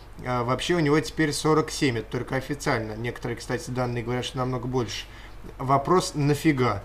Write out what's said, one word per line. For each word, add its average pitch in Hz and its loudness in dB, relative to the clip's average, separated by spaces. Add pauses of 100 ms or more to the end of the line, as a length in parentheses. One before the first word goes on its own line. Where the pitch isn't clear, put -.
(260)
А, 123 0
вообще 127 0
у 175 4
него 151 6
теперь 151 0
сорок 156 4
семь, 127 0
это 107 -6
только 127 -2
официально. 131 -2
Некоторые, 113 -6
кстати, - -6
данные 120 -2
говорят, 123 -2
что - -8
намного 127 -2
больше. 123 -2 (520)
Вопрос: 143 4
нафига?» 143 4